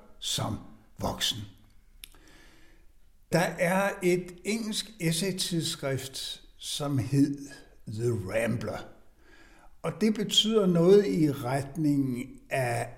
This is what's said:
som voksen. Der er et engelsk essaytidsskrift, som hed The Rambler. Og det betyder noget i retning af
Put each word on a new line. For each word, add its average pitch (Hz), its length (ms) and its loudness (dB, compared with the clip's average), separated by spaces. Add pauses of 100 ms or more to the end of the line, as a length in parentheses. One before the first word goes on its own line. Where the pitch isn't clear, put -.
(200)
som - 400 -4 (380)
voksen. - 400 -2 (1900)
Der 165 80 4 (200)
er 190 300 2 (140)
et 180 300 0 (120)
engelsk 214 540 -4
essaytidsskrift, 165 1400 -4 (160)
som 143 400 -4
hed 135 520 2 (380)
The 117 240 -2
Rambler. 110 640 -2 (1040)
Og 165 100 -4 (100)
det 214 120 4
betyder 208 520 2
noget 180 420 8
i 156 240 4
retning 139 1000 -2 (200)
af 120 480 -2